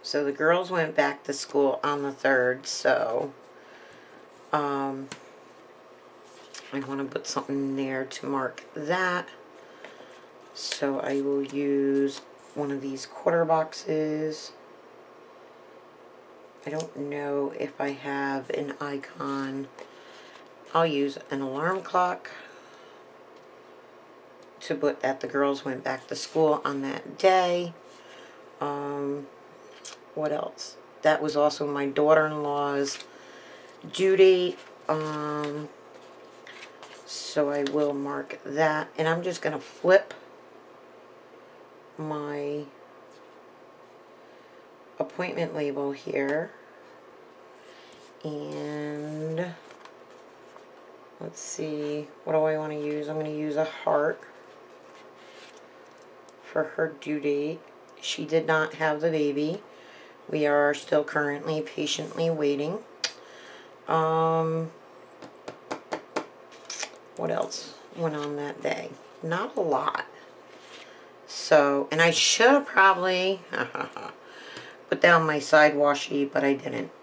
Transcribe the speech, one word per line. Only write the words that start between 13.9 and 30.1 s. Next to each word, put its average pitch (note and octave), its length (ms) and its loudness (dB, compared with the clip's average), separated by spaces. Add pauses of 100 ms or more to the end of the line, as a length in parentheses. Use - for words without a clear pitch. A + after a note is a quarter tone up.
I D3+ 40 -8
don't D#3+ 280 -6
know C#3+ 600 -4
if C#3+ 220 -6
I C#3+ 120 -2
have C#3 580 -4
an C#3+ 320 -4
icon. C#3 840 -6 (1080)
I'll E3 120 4
use C#3+ 320 0 (120)
an C#3 120 -4
alarm D#3 400 -2
clock F3+ 500 0 (2250)
to D#3 140 -4
put C#3+ 260 -2
that C3+ 180 -2
the B2+ 80 -6
girls C#3 380 0
went C3 180 -6
back C3 240 -6
to - 80 -6
school D#3 480 2
on C#3 180 -4
that - 360 -8
day. F3+ 560 4 (880)
Um, C#3+ 680 -4 (840)